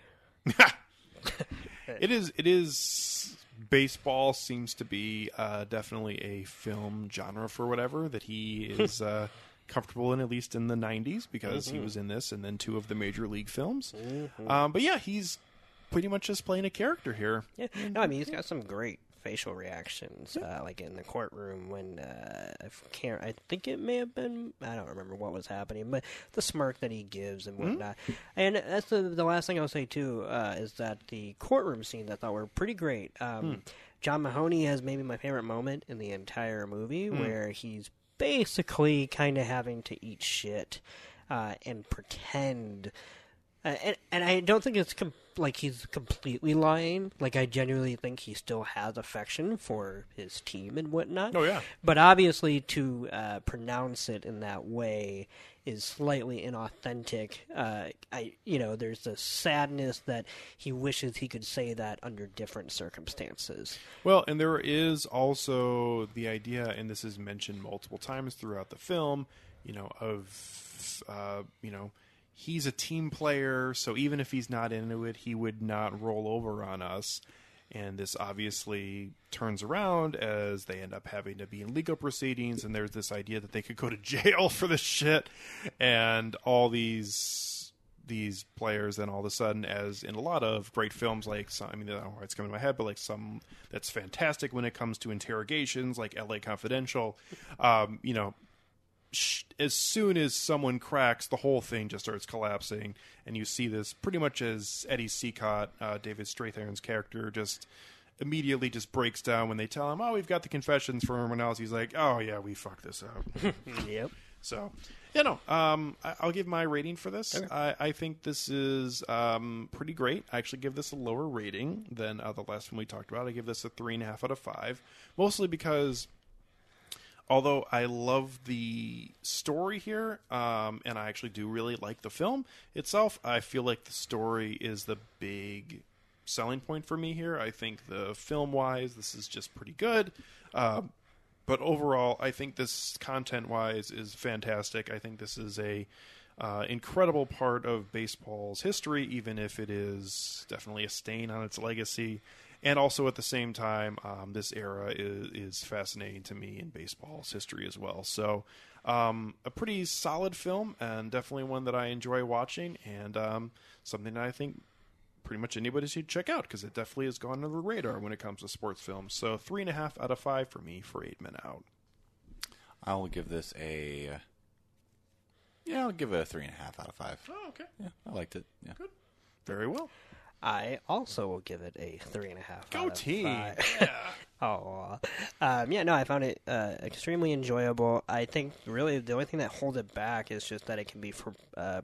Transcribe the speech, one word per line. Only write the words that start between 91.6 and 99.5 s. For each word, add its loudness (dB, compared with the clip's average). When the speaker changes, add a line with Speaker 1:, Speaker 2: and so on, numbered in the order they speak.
Speaker 1:
I -10
mean, -8
I -4
don't -4
know -10
why -12
it's -8
coming -6
to -6
my -4
head, 2
but, 2
like, -4
some -8
that's -6
fantastic 0
when 0
it -2
comes -2
to -4
interrogations, -2
like -4
L -6
A -2
Confidential, 0
um, 6
you 0
know, 2
sh-, 0